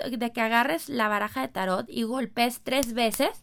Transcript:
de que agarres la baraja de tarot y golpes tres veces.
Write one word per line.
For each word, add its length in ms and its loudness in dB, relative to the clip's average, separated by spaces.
de 220 -4
que 80 -2
agarres 480 2
la 180 2
baraja 320 0
de 80 -2
tarot 400 0
y 160 -4
golpes 600 0
tres 300 0
veces. 360 2